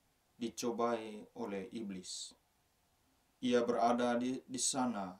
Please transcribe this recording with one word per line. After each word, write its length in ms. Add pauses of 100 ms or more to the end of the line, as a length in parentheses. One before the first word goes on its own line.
(380)
dicobai 960
oleh 400
iblis. 640 (1040)
Ia 240
berada 560
di, 240
di 160
sana 580